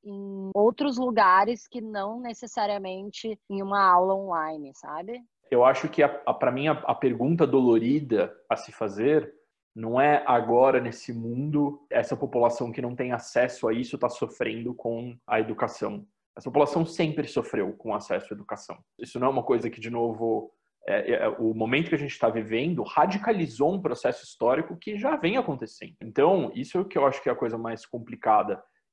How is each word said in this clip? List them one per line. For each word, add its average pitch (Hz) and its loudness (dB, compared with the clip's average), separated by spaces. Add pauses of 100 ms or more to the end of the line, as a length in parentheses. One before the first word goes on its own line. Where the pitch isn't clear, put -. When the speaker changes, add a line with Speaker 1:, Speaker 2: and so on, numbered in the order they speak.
Speaker 1:
em 196 -10
outros 233 2
lugares 214 4
que 247 -12
não 214 -8
necessariamente 208 -6 (100)
em 196 -4
uma 196 0
aula 185 6
online, 160 -6
sabe? 175 -12 (260)
Speaker 2:
Eu 123 6
acho 135 4
que, 151 2
a, - 2
a, 127 2
pra 123 0
mim, 135 -2
a, 156 4
a - -2
pergunta 139 2
dolorida 123 2 (140)
a 110 0
se - -12
fazer 123 0 (400)
não 113 -2
é 147 4
agora, 123 4
nesse 120 -8
mundo, 143 -2
essa 117 0
população 120 0
que 117 -8
não 123 -6
tem 123 -4
acesso 120 0
a 113 2
isso 123 -4
tá 156 0
sofrendo 117 -6
com 120 -8
a 110 0
educação. 107 -4 (300)
Essa - -10
população 147 2
sempre 156 -2
sofreu - -2
com 110 -8
acesso 101 -4
à - -12
educação. - -12 (220)
Isso 123 -10
não 131 2
é - 4
uma 131 -2
coisa 117 0
que, - -16
de 113 -10
novo, 113 -2 (360)
é, 101 0
é, 110 0
o 113 -2
momento 120 0
que 165 0
a 139 2
gente 143 -8
tá 120 2
vivendo 117 -2
radicalizou 170 0
um 190 -4
processo 127 -4
histórico 139 -2
que 208 -10
já 262 -2
vem 202 -2
acontecendo. - -6
Então, 139 2
isso 135 -6
é 180 0
o 196 -2
que 190 -4
eu 143 4
acho 135 2
que - -2
é - 2
a 117 0
coisa 117 -4
mais 113 -8
complicada. 117 0 (320)